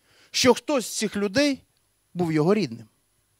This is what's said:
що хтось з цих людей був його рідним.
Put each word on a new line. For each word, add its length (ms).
що 220
хтось 320
з 120
цих 180
людей 480
був 200
його 200
рідним. 340